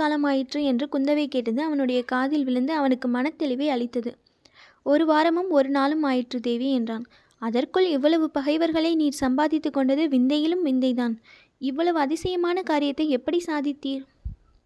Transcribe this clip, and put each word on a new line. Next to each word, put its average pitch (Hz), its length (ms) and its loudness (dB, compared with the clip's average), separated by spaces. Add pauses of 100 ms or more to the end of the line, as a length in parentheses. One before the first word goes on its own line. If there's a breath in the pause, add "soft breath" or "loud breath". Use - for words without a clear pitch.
காலமாயிற்று?" 294 640 0
என்று 277 300 0
குந்தவை 294 340 0
கேட்டது 247 360 -2
அவனுடைய 269 400 0
காதில் 269 420 -2
விழுந்து 262 280 0
அவனுக்கு 262 360 0
மனத்தெளிவை 269 600 -2
அளித்தது. 240 440 -4 (720 soft breath)
"ஒரு 302 240 4
வாரமும் 330 440 2
ஒரு 269 180 4
நாளும் 285 340 0
ஆயிற்று 254 380 -2
தேவி" 240 320 -2
என்றான். 226 320 -2 (340 soft breath)
"அதற்குள் 254 480 0
இவ்வளவு 311 440 2
பகைவர்களை 320 640 0
நீர் 294 260 0
சம்பாதித்து 302 500 0
கொண்டது 277 380 2
விந்தையிலும் 302 560 2
விந்தைதான். 254 500 0 (440 soft breath)
இவ்வளவு 320 400 0
அதிசயமான 349 640 0
காரியத்தை 294 460 0
எப்படி 294 380 0
சாதித்தீர்?" 277 580 -4 (600)